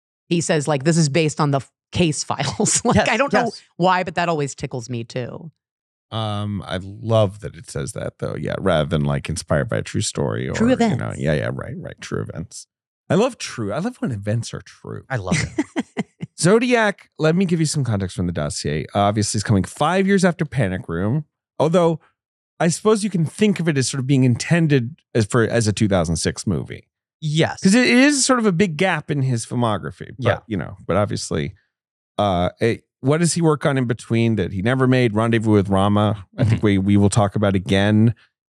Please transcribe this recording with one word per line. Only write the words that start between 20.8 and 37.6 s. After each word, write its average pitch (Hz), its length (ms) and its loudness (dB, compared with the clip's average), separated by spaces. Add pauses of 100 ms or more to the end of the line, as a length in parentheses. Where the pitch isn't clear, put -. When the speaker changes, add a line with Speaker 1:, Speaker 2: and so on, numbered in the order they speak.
Speaker 3:
Room, 104 380 -2 (320)
although 165 420 2 (600)
I 160 80 2
suppose 208 360 0
you 214 60 0
can 170 160 0
think 202 340 0
of 165 80 -2
it 151 100 0
as 131 120 0
sort 139 100 -6
of 127 80 -4
being 135 160 4
intended 135 720 2 (180)
as 117 100 2
for, 117 180 2
as 110 240 0
a 107 60 2
two 107 140 0
thousand 85 300 2
six - 280 -4
movie. 67 420 -6 (340)
Speaker 2:
Yes. 151 400 -2
Speaker 3:
'Cause 190 120 4
it 247 140 4
is 262 360 4
sort 254 160 2
of 220 60 0
a 208 60 2
big 170 260 0
gap 175 320 -2
in 143 140 -2
his 123 220 -2
filmography. 113 720 -4
But, 131 80 -4
Speaker 2:
Yeah. 101 200 0
Speaker 3:
you 110 120 -6
know, - 280 -8
but 85 120 -2
obviously, 101 580 -4 (640)
uh, 92 300 0 (120)
it, 113 220 -2 (160)
what 143 200 2
does 170 140 0
he 170 80 -4
work 156 240 2
on 139 120 0
in 131 80 0
between 117 500 0
that 90 160 -2
he 92 100 -6
never 131 260 2
made? 127 280 4
Rendezvous 113 380 2
with 98 160 4
Rama, 101 560 2 (120)
I 160 60 2
think 110 140 2
Speaker 2:
Mm-hmm. 87 80 -2
Speaker 3:
we, 101 120 4
we 101 200 4
will 101 120 6
talk 101 260 2
about 101 200 2
again. 104 580 2 (360)